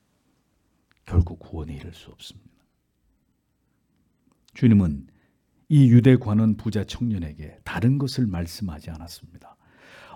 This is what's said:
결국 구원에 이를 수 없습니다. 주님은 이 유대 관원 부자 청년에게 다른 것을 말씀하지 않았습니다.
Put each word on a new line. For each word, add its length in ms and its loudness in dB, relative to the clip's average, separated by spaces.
결국 340 0
구원에 360 -14
이를 180 -18
수 160 -20
없습니다. 400 -20
주님은 520 2
이 200 6
유대 280 8
관원 400 0
부자 260 -6
청년에게 800 -8
다른 340 -2
것을 280 -4
말씀하지 640 -8
않았습니다. 680 -20